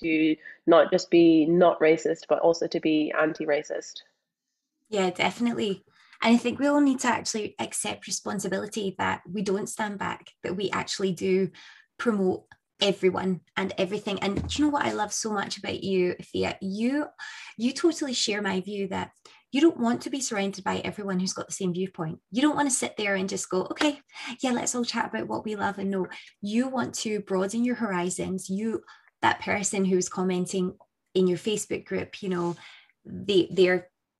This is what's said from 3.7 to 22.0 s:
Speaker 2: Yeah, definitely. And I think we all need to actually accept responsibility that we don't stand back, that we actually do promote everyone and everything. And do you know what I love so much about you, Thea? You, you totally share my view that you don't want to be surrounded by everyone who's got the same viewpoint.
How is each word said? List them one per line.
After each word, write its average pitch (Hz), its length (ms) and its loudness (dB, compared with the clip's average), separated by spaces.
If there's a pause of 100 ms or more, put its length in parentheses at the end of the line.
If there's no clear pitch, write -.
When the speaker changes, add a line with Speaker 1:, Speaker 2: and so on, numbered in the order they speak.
Speaker 2:
Yeah, 190 220 0
definitely. 220 760 -2 (380)
And 226 120 6
I 240 40 8
think 240 200 -2
we 269 80 2
all 285 140 4
need 269 200 4
to 254 80 0
actually - 500 -2
accept 208 480 -6
responsibility 202 920 -4
that 190 320 -2
we 196 120 -4
don't 202 260 0
stand 208 300 -6
back, - 320 -8 (120)
that - 140 -6
we 190 140 -4
actually - 420 -2
do 190 380 2 (480)
promote 202 460 0 (360)
everyone 185 600 2 (160)
and 190 220 -2
everything. 196 420 -2
And 196 280 -2
do - 100 -4
you 285 60 4
know 294 60 4
what 285 160 0
I 220 60 -2
love 208 200 -4
so - 200 -4
much - 260 -4
about - 260 -6
you, 180 380 2
Thea? 185 400 -4
You, 233 440 -2 (520)
you 240 140 0
totally 311 420 0
share 208 280 -2
my 190 180 0
view 196 280 -6
that 190 220 -6 (420)
you 262 80 2
don't 330 200 6
want 240 220 0
to 269 80 -8
be 277 100 -6
surrounded 196 420 -2
by 185 160 -2
everyone 196 420 -4
who's 185 120 -2
got - 140 -8
the - 60 -12
same 180 200 -2
viewpoint. 170 480 -6 (100)